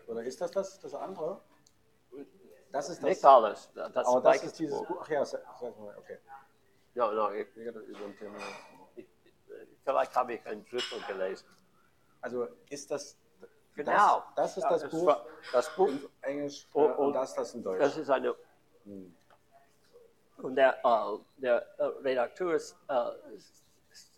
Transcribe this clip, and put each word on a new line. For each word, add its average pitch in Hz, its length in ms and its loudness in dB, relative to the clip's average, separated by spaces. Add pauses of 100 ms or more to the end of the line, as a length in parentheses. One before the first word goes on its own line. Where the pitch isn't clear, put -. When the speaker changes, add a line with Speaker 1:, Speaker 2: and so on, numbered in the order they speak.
Speaker 1:
Oder 117 160 -8
ist 127 180 -10
das 175 100 -4
das, - 280 -6
das 139 160 -14
andere? 170 460 -8 (1300)
Das 139 180 -6
ist - 140 -10
das. 147 60 0
Speaker 2:
Nicht 185 160 0
alles. 113 480 8
Das - 220 -10 (120)
Speaker 1:
Aber 127 140 4
das 139 140 8
Speaker 2:
weiße 143 120 -2
Speaker 1:
ist - 120 -10
dieses 147 200 -4
Speaker 2:
Buch. - 80 -6
Speaker 1:
Buch. 170 140 -6
Ach 139 80 -12
ja, 143 160 4
sa-, 135 140 -6 (200)
sag 113 200 -10
mal, 104 180 -16
okay. - 200 -16 (800)
Speaker 2:
Ja, 117 180 2
ja, 107 200 0
ich, 107 220 -10
Speaker 1:
Wege 113 180 -12
der 110 100 -16
Übung, 104 340 -14
Thema. 104 200 -14 (580)
Speaker 2:
ich, - 120 -18 (760)
vielleicht 135 320 0
habe 123 180 0
ich 107 140 -10
ein 107 180 -10
Drittel 120 420 -8
gelesen. 95 400 -6 (760)
Speaker 1:
Also 123 260 -6 (220)
ist 143 200 -12
das, - 280 -8 (580)
Speaker 2:
Genau. 170 480 4 (120)
Speaker 1:
das, 156 200 0
das - 20 -18
ist 175 60 -2
Speaker 2:
Ja, 165 60 2
Speaker 1:
das 170 140 2
Speaker 2:
das 139 80 -8
Speaker 1:
Buch 160 140 -2
Speaker 2:
war 147 200 4 (260)
das - 240 0
Buch. 185 140 4
Speaker 1:
in - 200 -6 (120)
Englisch, 143 520 -8
Speaker 2:
Und, 147 100 4
Speaker 1:
äh, 151 100 8
und - 40 -8 (100)
Speaker 2:
und 143 60 0
Speaker 1:
das, 131 220 -4
das 123 200 -6
in 110 80 -10
Deutsch. 95 180 -2
Speaker 2:
das 143 160 2
ist 143 120 -4
eine 123 240 2 (520)
Speaker 1:
Hm. 95 300 -18 (1200)
Speaker 2:
und 135 180 -8
der, 135 300 6
äh, 107 340 2 (180)
der, 123 420 0
äh, 147 40 -2 (180)
Redakteur 131 540 -2
ist, - 220 -6 (100)
äh, - 480 -4
S-, - 280 -20 (280)
S-, - 260 -20